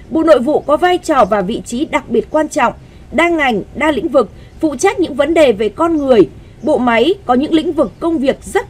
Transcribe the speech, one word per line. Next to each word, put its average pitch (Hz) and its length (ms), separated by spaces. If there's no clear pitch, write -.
Bộ 311 140
Nội 302 160
vụ 254 200
có 285 180
vai 359 200
trò 262 280
và 202 160
vị 185 240
trí 240 200
đặc - 240
biệt 226 220
quan 302 160
trọng, 247 260
đa 330 180
ngành, 269 340
đa 302 160
lĩnh 285 160
vực, 247 220
phụ 294 160
trách 392 240
những 302 140
vấn 285 200
đề 302 180
về 208 180
con 330 280
người. 254 320
Bộ 294 140
máy 240 360
có 247 80
những 277 200
lĩnh 311 200
vực 269 260
công 330 180
việc 254 260
rất - 260